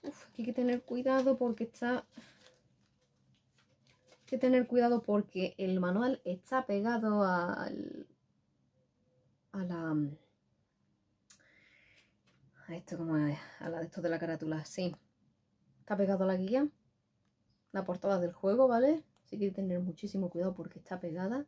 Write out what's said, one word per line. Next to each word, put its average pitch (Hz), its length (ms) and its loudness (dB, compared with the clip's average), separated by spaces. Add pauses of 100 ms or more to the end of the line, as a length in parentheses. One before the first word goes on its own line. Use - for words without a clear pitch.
Uf, - 240 -14
aquí - 160 -12
hay 220 40 -4
que 240 60 -4
tener 247 300 2
cuidado 254 560 2
porque 233 260 0
está, 240 400 -4 (2000)
hay - 160 -20
que 254 120 -2
tener 254 280 6
cuidado 240 360 4
porque 202 560 0
el 185 200 2
manual 202 460 2
está 254 420 -4
pegado 214 560 0
al, 180 840 -2 (1500)
a 196 60 -8
la, 165 380 -4 (2750)
a 170 80 -10
esto 175 240 -10
como 165 180 -2
es, 147 220 2 (220)
a - 80 -6
la 165 100 -6
de 165 80 -6
esto 165 160 -10
de 170 60 0
la 165 100 0
carátula, 160 460 -4
sí. 180 300 -4 (840)
Está - 160 -4
pegado 190 280 2
a - 20 4
la 190 100 2
guía, 240 320 2 (1040)
la 196 120 -4
portada 190 340 0
del 175 140 0
juego, 226 340 4
¿vale? 262 380 4 (200)
Así 202 140 -10
que 202 60 0
hay 196 60 0
que 185 60 -12
tener 180 240 -2
muchísimo 185 500 -4
cuidado 185 240 -2
porque 160 260 -12
está 185 180 -10
pegada. 185 500 -4